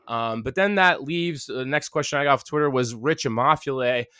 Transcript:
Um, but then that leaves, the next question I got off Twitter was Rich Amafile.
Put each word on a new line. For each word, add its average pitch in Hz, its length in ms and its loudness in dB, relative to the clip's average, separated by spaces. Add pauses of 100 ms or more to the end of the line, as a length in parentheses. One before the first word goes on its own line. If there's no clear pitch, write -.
Um, 113 340 -4
but 127 140 -6
then 202 180 2
that 185 300 4
leaves, 170 420 -4
the 127 180 -6
next 147 260 -2
question 147 280 -2
I 143 60 0
got 143 80 4
off 127 120 2
Twitter 151 240 0
was 127 240 0
Rich 131 300 -2
Amafile. 127 840 0 (160)